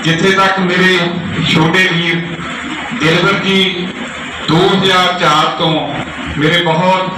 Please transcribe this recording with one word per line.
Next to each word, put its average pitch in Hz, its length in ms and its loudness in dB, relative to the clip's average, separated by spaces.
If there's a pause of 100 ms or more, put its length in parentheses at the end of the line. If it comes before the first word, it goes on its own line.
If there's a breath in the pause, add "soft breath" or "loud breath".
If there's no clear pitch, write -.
ਜਿੱਥੇ 165 280 2
ਤੱਕ 190 280 2
ਮੇਰੇ 180 400 2 (500)
ਛੋਟੇ 175 440 2
ਵੀਰ 175 220 0 (840)
ਦਿਲਬਰ 175 340 2
ਜੀ 185 540 0 (600)
ਦੋ 170 220 4 (140)
ਹਜ਼ਾਰ 180 360 2
ਚਾਰ 156 260 2
ਤੋਂ 151 480 -2 (440)
ਮੇਰੇ 160 240 2
ਬਹੁਤ 185 560 2